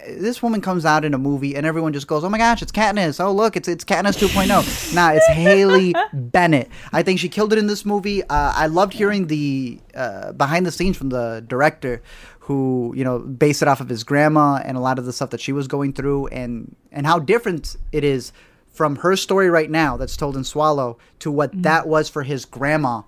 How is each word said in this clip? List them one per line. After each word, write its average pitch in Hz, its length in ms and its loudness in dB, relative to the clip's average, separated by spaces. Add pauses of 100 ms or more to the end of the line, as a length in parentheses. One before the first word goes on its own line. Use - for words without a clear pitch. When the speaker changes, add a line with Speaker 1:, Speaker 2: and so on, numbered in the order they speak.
Speaker 1:
this 220 380 -6
woman 226 160 0
comes 180 260 -2
out 156 200 4
in 147 80 0
a 139 40 0
movie 139 380 -2
and 143 100 -2
everyone 160 280 0
just 143 140 -8
goes, 156 180 -2
"Oh 190 40 -4
my 214 80 -2
gosh, 233 240 2
it's - 120 -10
Katniss! 202 500 0
Oh, 196 80 2
look, 208 240 2
it's, 180 140 -4
it's 170 160 -6
Katniss 196 340 0
two 202 80 4
point 190 240 2
oh." 185 140 4 (140)
Speaker 2:
<laughs> - 140 -8
Speaker 1:
Nah, 170 180 6
it's 156 160 6
Haley 190 680 6 (160)
Bennett. 143 580 2 (220)
I 160 120 2
think 185 180 0
she 175 80 -4
killed 214 240 0
it 220 60 4
in 208 80 2
this 208 180 -4
movie. 202 380 -2
Uh, 143 300 0
I 156 140 2
loved 185 240 2
hearing 202 360 0
the, 139 520 -4 (140)
uh, 101 400 -8
behind 160 320 0
the 165 80 -2
scenes 185 240 0
from 139 100 -6
the 117 400 -4
director 131 540 0 (380)
who, 131 580 -2
you 131 80 -2
know, 127 140 -2
based 139 420 0
it 151 80 4
off 135 100 2
of 127 80 -10
his 117 160 -6
grandma 147 580 2
and - 140 -8
a 127 60 -4
lot 131 180 0
of 123 60 -8
the 123 80 -6
stuff - 160 -6
that 117 100 -8
she - 140 -6
was 139 160 -4
going 139 240 -2
through 139 340 -4
and, 123 480 -10 (160)
and 143 160 -4
how 170 100 4
different 170 600 -2 (160)
it 151 100 0
is 135 300 -2 (400)
from 147 240 0
her 180 180 2
story 190 340 2
right 160 220 2
now 156 240 2
that's 127 220 -6
told 143 180 -4
in 135 80 -6
Swallow 143 540 0 (220)
to 156 120 -6
what 143 240 0
Speaker 2:
Mm. 180 80 -4
Speaker 1:
that 160 240 2
was 156 220 2
for 147 140 -6
his 135 200 -6
grandma 135 640 -2